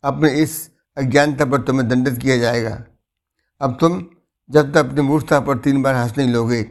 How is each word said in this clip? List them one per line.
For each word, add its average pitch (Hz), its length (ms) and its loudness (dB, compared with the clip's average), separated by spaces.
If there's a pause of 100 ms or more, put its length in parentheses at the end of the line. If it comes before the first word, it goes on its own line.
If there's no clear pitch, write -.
अपने 143 280 2
इस 156 380 -2 (260)
अज्ञानता 139 480 2
पर 131 180 -2
तुम्हें 127 260 0
दंडित 127 300 0
किया 131 180 0
जाएगा। 117 480 -2 (760)
अब 131 200 -4
तुम 175 260 0 (440)
जब 143 220 2
तक 160 40 2
अपनी 139 240 0
मूर्खता 143 400 2
पर 135 180 -2
तीन 139 240 0
बार 135 120 2
हंस 120 240 -2
नहीं 127 140 0
लोगे 117 380 0